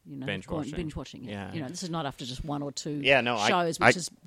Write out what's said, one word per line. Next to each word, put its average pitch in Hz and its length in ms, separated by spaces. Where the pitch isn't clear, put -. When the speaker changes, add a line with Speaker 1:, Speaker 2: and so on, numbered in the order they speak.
Speaker 1:
you 143 100
know, 131 80
Speaker 2:
Binge 98 220
Speaker 1:
gone - 120
Speaker 2:
watching. 147 160
Speaker 1:
binge 165 220
watching, - 280
yeah. 101 240
Speaker 2:
Yeah. 95 40
Speaker 1:
You 160 100
know, 127 60
this 180 140
is 180 80
not 160 160
after 139 180
just 127 200
one 147 180
or 143 100
two 147 320
Speaker 2:
Yeah, 135 160
no, 120 160
I, 104 120
Speaker 1:
shows, 175 320
Speaker 2:
I, 147 80
Speaker 1:
which 131 80
is 170 140